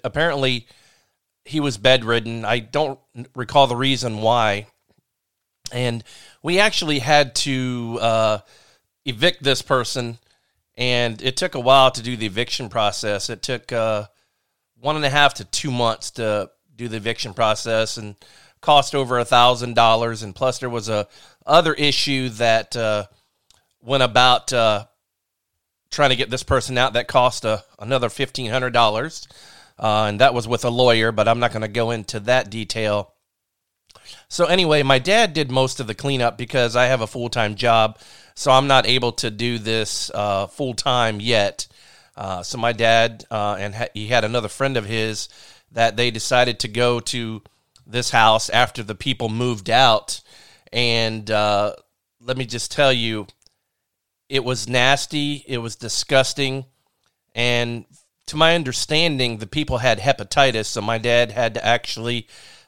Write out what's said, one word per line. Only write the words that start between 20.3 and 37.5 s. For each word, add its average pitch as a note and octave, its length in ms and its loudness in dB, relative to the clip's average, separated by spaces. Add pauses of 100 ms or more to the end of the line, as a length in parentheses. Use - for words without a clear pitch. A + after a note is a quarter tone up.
plus C3 260 -2
there B2+ 100 -8
was A2+ 180 -6
a G#2+ 180 -2 (400)
other D#3+ 280 4
issue C#3 560 0
that, A2+ 480 0
uh, G#2+ 300 -2 (720)
went C3 220 0
about, B2 500 4
uh, A2 320 2 (1040)
trying C#3+ 200 2
to B2+ 40 0
get A2+ 140 -2
this B2+ 140 -6
person C3 340 -2
out B2 160 0
that B2 160 -2
cost, B2 360 2
uh, G#2+ 120 0 (200)
another A#2+ 300 -2
fifteen B2 420 -6
hundred B2+ 220 -2
dollars. A#2 560 0 (500)
Uh, G#2+ 300 0
and G#2 140 0
that C3 120 6
was A2+ 140 -4
with A#2 160 -4
a A#2+ 60 -2
lawyer, A#2 420 4
but G#2+ 160 2
I'm A2+ 120 4
not A#2+ 120 0
gonna A2 160 -6
go A2+ 240 -2
into A2 300 -8
that A#2 280 0
detail. G#2 640 -4 (1160)
So F3 160 0
anyway, D#3 360 4
my C3+ 160 4
dad F#3 360 2
did C#3+ 180 -2
most C3 300 0
of A2+ 60 -8
the A2 60 -4
cleanup B2+ 440 -2
because A#2+ 400 -2
I B2 80 6
have B2 160 2
a A2 60 -4
full-time A#2 480 -4